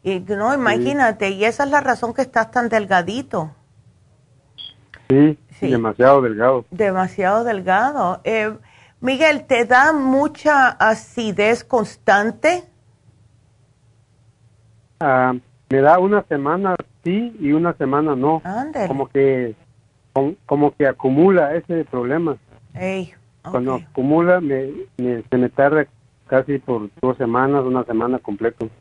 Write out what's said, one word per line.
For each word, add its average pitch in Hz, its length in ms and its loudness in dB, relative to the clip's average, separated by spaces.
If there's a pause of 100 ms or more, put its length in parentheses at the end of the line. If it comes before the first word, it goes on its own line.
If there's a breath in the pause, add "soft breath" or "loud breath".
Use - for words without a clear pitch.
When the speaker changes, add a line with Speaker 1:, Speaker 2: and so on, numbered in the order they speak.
Speaker 1:
Y 185 180 -4
no, 208 300 -2
Speaker 2:
Sí. 285 60 0
Speaker 1:
imagínate, 226 720 0
y 196 160 -2
esa 233 200 0
es 277 40 -6
la 285 120 2
razón 233 320 -2
que 269 100 -2
estás 226 260 -2
tan 247 200 -2
delgadito. 196 840 -2 (1600)
Speaker 2:
Sí, 147 280 4 (220)
Speaker 1:
Sí. 185 100 -2
Speaker 2:
demasiado 123 540 4
delgado. 117 480 0
Speaker 1:
Demasiado 190 720 -2
delgado. 202 800 -2
Eh, 220 280 -4 (480 soft breath)
Miguel, 294 460 0
¿te 240 200 2
da 262 280 4
mucha 277 760 2
acidez 214 920 0
constante? 226 1000 0 (2250)
Speaker 2:
Ah, 127 340 2 (360)
me 135 120 2
da 160 180 6
una 196 240 0
semana 170 520 -2 (280)
sí 226 360 -4
y 143 140 -2
una 165 200 0
semana 147 420 -2
no. 156 280 0
Speaker 1:
Ándale. 233 440 -6
Speaker 2:
Como 139 200 -4
que, 131 480 0 (580)
com-, 139 220 0 (100)
como 147 300 0
que 139 120 0
acumula 151 680 2
ese 165 300 -4
problema. 131 520 -4 (360)
Speaker 1:
Ey, 185 400 -8 (300)
Speaker 2:
Cuando 131 320 -4
Speaker 1:
ok. - 140 -10
Speaker 2:
acumula, 170 500 2
me, 135 300 -4 (280)
me, 123 320 -4
se 131 80 0
me 123 120 0
tarda 143 360 2 (420)
casi 131 320 0
por 107 300 -6 (120)
dos 127 160 -2
semanas, 131 480 0
una 127 180 -2
semana 117 360 -4
completa. 113 460 -6 (160)